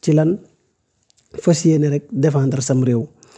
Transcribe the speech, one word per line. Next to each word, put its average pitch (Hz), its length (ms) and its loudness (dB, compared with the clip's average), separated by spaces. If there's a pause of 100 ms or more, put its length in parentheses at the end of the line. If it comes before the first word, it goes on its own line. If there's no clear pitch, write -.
ci 160 100 0
lan? 156 260 2 (1000)
Fas 160 240 0
yéene 156 240 2
rek 143 240 -4
défendre 139 480 0
sam 131 240 -2
réew. 120 220 0 (320)